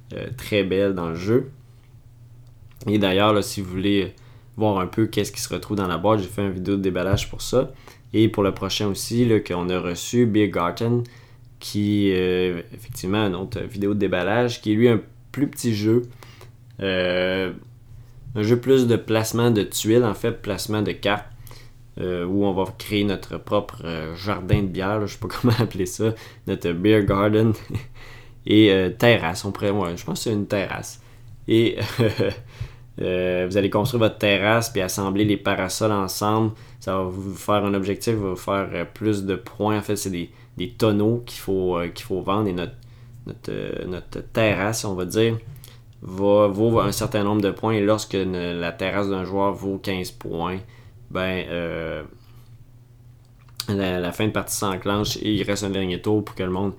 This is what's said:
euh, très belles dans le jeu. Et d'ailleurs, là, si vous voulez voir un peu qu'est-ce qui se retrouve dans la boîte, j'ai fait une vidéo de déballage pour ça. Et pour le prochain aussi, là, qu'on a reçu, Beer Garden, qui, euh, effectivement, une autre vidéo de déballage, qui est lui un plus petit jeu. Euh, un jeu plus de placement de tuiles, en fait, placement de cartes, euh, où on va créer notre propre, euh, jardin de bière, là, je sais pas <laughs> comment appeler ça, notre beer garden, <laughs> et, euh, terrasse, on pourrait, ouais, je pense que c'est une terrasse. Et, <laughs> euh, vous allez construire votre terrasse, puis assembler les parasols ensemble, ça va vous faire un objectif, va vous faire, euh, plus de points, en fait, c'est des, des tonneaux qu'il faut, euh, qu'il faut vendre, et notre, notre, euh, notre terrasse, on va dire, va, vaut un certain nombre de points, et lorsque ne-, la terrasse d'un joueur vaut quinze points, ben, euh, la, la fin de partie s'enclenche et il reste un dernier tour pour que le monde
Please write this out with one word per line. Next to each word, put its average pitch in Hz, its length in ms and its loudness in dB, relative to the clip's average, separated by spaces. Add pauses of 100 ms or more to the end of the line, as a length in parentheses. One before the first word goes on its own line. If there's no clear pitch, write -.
(140)
euh, - 220 -8
très 101 280 0
belles 95 320 2
dans 85 140 -2
le 82 60 -4
jeu. 110 360 0 (1400)
Et 107 100 2
d'ailleurs, 101 360 4
là, 98 100 2
si - 180 -6
vous 92 80 -8
voulez 95 460 0 (420)
voir 104 220 2
un 90 80 0
peu 110 180 2
qu'est-ce 104 260 -2
qui - 100 -10
se - 120 -6
retrouve 98 240 -4
dans 95 100 0
la 85 120 0
boîte, 104 220 4
j'ai 90 60 -4
fait 101 140 -6
une 98 100 0
vidéo 92 240 -2
de 98 60 0
déballage 92 480 0
pour - 140 -10
ça. - 280 0 (420)
Et 107 160 6
pour 107 120 0
le 95 100 4
prochain 98 360 -4
aussi, 117 380 0
là, 110 140 4
qu'on 87 300 -2
a 90 100 0
reçu, 87 460 0
Beer 104 240 4
Garden, 113 540 0 (560)
qui, 101 540 2
euh, 90 500 2 (100)
effectivement, 101 540 -2
une 90 80 0
autre 92 260 -6
vidéo 98 320 -2
de 104 60 0
déballage, 98 600 0
qui 107 120 -2
est 107 40 4
lui 120 140 6
un 107 120 4 (300)
plus 139 160 0
petit 113 280 -2
jeu. 110 260 2 (800)
Euh, 92 720 0 (840)
un 113 60 0
jeu 117 160 6
plus 127 300 4
de 117 80 6
placement 110 560 2
de 107 100 4
tuiles, 110 420 4
en 104 120 0
fait, - 260 -4
placement 107 400 -2
de 95 100 0
cartes, 101 360 -2 (760)
euh, 90 240 -2
où 101 200 2
on 98 60 2
va 92 140 0 (120)
créer 104 260 0
notre 92 340 -4
propre, - 480 -4
euh, 82 300 -6
jardin 95 480 0
de 98 40 -2
bière, 95 320 -2
là, 104 60 -2
je 98 80 -10
sais - 60 -16
pas - 80 -8
<laughs> - 140 -8
comment 120 180 4
appeler 98 260 -2
ça, 110 280 -2 (340)
notre 92 240 -2
beer 101 340 4
garden, 107 480 4 (460)
<laughs> - 480 -20
et, 104 260 8
euh, 92 160 4
terrasse, 92 560 2
on 101 60 -2
pourrait, 101 180 -2
ouais, 92 260 0
je - 80 -12
pense - 160 -6
que - 40 -8
c'est 120 100 0
une 104 140 -2
terrasse. - 520 -4 (480)
Et, 113 300 4 (640)
<laughs> - 600 -14
euh, 90 460 0
vous 95 80 -4
allez 98 140 4
construire 110 300 0
votre 110 180 2
terrasse, 104 540 2
puis 98 100 -2
assembler 98 440 0
les 104 120 2
parasols 98 540 0
ensemble, 107 600 0 (260)
ça 95 180 -2
va 95 60 0
vous 95 320 -6
faire 104 280 0
un 101 120 0
objectif, 98 400 0
va 101 140 -2
vous 90 60 -2
faire, 98 380 -2
euh, 85 180 -4
plus 104 340 -2
de 95 100 0
points, 104 420 -2
en 101 60 0
fait, 104 120 -2
c'est 98 140 -4
des, 87 220 -6 (260)
des 90 140 -6
tonneaux 110 520 2
qu'il - 160 -14
faut, 92 380 0
euh, 85 120 -2
qu'il - 160 -14
faut 92 160 -4
vendre, 101 280 0
et 90 40 -2
notre, 87 200 -4 (540)
notre, - 240 -10
euh, 50 340 -6
notre 90 360 -10
terrasse, 107 640 0
on 98 100 -4
va 90 100 -2
dire, 113 320 2 (640)
va, 101 440 4
vaut 110 340 2
un 101 100 2
certain 107 320 0
nombre 104 180 2
de 98 100 2
points, 110 220 -2
et 107 80 2
lorsque 104 340 0
ne-, 90 440 -2
la 85 140 -2
terrasse 95 360 -2
d'un 95 140 -2
joueur 98 300 0
vaut 98 240 -4
quinze 92 340 -4
points, 90 480 -6 (500)
ben, 92 380 -4
euh, 82 560 -6 (1700)
la, 92 320 -2
la 87 100 -4
fin 110 160 -2
de 104 40 0
partie 95 240 -4
s'enclenche 101 600 -2
et 107 160 -2
il 95 100 0
reste 101 200 -2
un 98 60 -2
dernier 92 320 -2
tour 107 240 0
pour - 100 -14
que 98 80 -4
le 92 60 -2
monde 95 300 -2